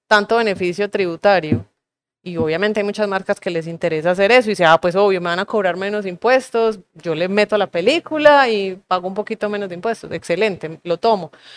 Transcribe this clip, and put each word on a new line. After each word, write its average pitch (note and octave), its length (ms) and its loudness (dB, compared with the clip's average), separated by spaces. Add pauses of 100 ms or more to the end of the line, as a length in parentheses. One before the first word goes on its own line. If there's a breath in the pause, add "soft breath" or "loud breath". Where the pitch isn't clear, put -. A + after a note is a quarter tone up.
tanto G#3+ 300 2
beneficio G3 520 -2
tributario". F3 800 0 (600)
Y F3 100 -10
obviamente F3 420 -2
hay G3+ 40 -2
muchas G#3 240 -4
marcas G3 320 -4
que F#3 120 -6
les E3 160 -4
interesa E3 420 -4
hacer G3 220 2
eso A#3+ 180 4
y G3+ 40 0
dice, F3+ 120 2
"Ah, D#3+ 160 6
pues F3 140 0
obvio, G3 260 2
me F3 80 -4
van E3+ 80 -2
a G3 80 -4
cobrar F#3 320 -2
menos G3+ 300 -4
impuestos, A3+ 720 0 (160)
yo E3 180 -6
le E3+ 140 -2
meto G#3 260 0
a G#3+ 60 2
la F#3+ 80 -2
película C#4+ 840 2
y G3 380 -4
pago F3+ 200 -2
un F#3+ 60 -8
poquito G#3+ 340 -6
menos G3+ 220 -6
de F3 60 -10
impuestos". A3 360 -6
Excelente, E3+ 720 -4
lo E3+ 160 -4
tomo. G3+ 340 0 (260 loud breath)